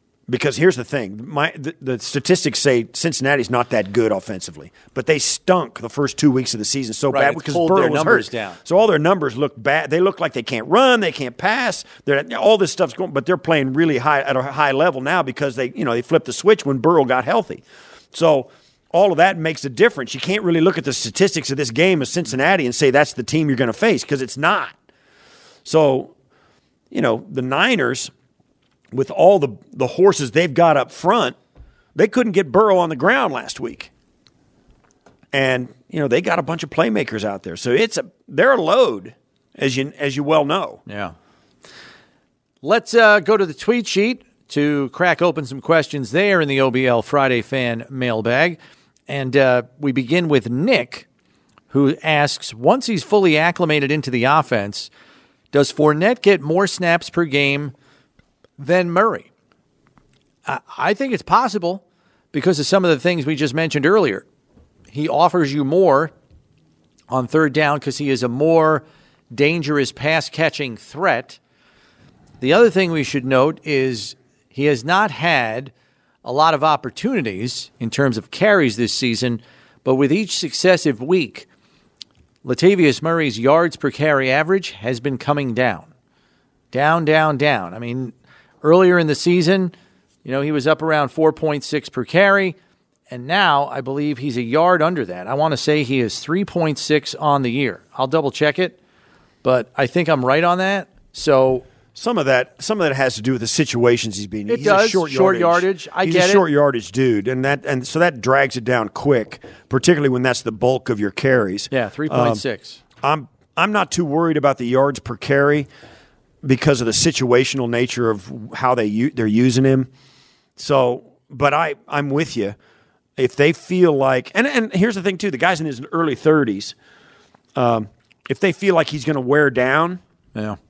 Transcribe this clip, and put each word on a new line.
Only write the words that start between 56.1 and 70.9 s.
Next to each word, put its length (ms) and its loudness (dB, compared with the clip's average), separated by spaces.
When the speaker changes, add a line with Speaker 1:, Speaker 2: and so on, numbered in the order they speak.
Speaker 2:
get 180 4
more 260 0
snaps 420 -2
per 160 -2
game 500 -2
than 300 0
Murray. 420 -2
I, 140 -6
I 160 -2
think 180 -6
it's 100 -4
possible 640 -2
because 280 0
of 60 -4
some 180 2
of 60 4
the 100 2
things 260 -2
we 80 -2
just 200 -2
mentioned 320 0
earlier. 400 2
He 200 -6
offers 440 2
you 120 -2
more 480 2
on 180 -2
third 260 2
down 280 0
'cause 180 -6
he 120 -4
is 120 -2
a 60 -2
more 560 2
dangerous 580 0
pass-catching 840 -4
threat. 600 -4